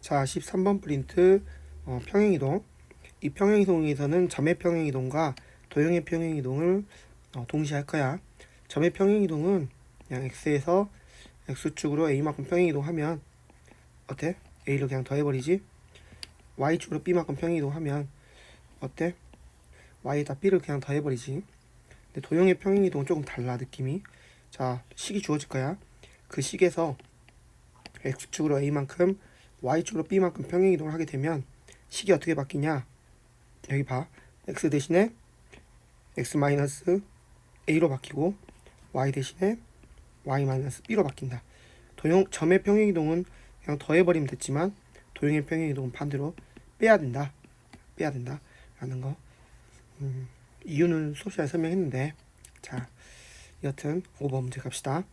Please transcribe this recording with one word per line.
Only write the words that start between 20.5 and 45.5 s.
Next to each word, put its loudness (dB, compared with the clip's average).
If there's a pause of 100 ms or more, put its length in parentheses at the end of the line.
그냥 -2
더해버리지. -4 (640)
근데 -12
도형의 6
평행이동은 2
조금 0
달라, -6
느낌이. -6 (480)
자, -6 (120)
식이 -6
주어질 -4
거야. -2 (500)
그 -6
식에서 2 (1040)
X축으로 -2
A만큼, 0 (420)
Y축으로 -2
B만큼 0
평행이동을 2
하게 -4
되면 -4 (460)
식이 0
어떻게 4
바뀌냐? -2 (840)
여기 0
봐. -4 (400)
X -2
대신에 2 (1040)
X -4
마이너스 2 (640)
A로 4
바뀌고 -4 (580)
Y 0
대신에 -2 (640)
Y 0
마이너스 -4
B로 2
바뀐다. -6 (520)
도형, 4
점의 4
평행이동은 2 (380)
그냥 -4
더해버리면 4
됐지만 -2 (400)
도형의 0
평행이동은 -4